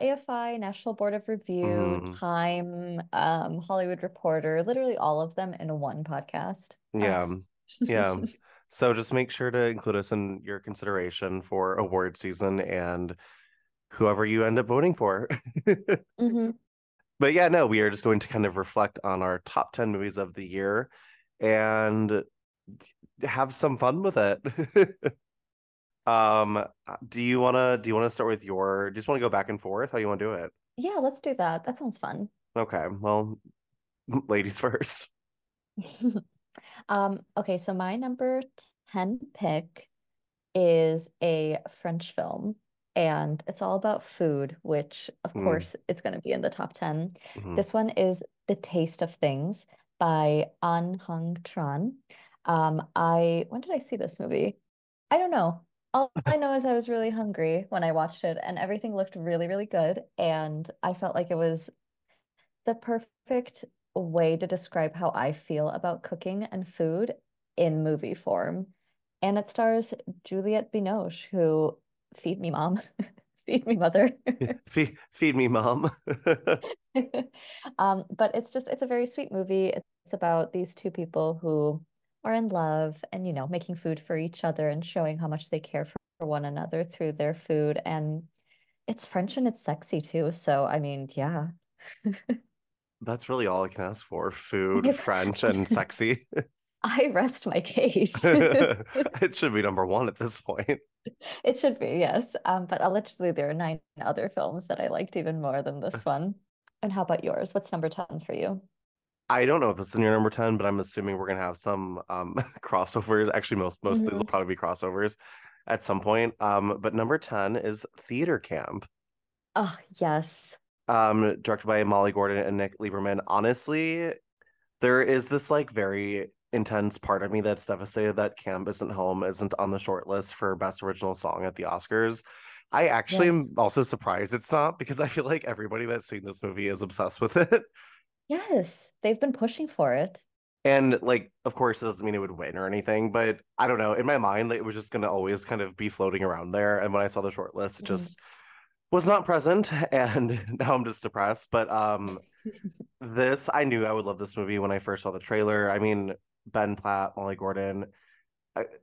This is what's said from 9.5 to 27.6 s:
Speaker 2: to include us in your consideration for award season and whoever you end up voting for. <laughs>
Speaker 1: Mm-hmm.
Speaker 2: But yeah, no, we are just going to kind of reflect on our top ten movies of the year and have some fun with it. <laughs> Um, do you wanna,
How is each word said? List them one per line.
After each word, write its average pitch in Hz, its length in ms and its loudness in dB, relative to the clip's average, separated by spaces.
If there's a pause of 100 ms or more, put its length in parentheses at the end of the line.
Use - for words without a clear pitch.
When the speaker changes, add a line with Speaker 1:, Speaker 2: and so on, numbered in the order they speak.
Speaker 2:
to 123 140 2
include 110 300 -2
us 101 160 -2
in 98 320 -2
your 101 160 -8
consideration 95 840 -4
for 95 340 -2
award 92 420 0
season 95 420 -2
and 87 560 -4 (760)
whoever 104 340 4
you 110 180 4
end 113 160 2
up 113 60 2
voting 143 300 2
for. 101 340 0 (180)
<laughs> - 200 -8
Speaker 1:
Mm-hmm. 226 840 0 (680)
Speaker 2:
But 139 140 4
yeah, 175 160 6
no, 165 200 6
we 107 120 4
are 104 100 6
just 101 140 -4
going 110 160 6
to - 80 -6
kind 107 180 0
of 92 120 -2
reflect 101 480 0
on 95 160 0
our 92 240 0
top - 260 -2
ten 113 220 0
movies 98 240 -4
of 92 160 -4
the 98 120 -12
year 98 440 -2 (500)
and 110 840 2 (1000)
have 131 300 0
some 139 240 0
fun 139 240 2
with 196 160 0
it. 101 240 4 (640)
<laughs> 131 100 -2 (920)
Um, 107 560 6 (440)
do 120 140 -6
you 123 180 4
wanna, 127 420 6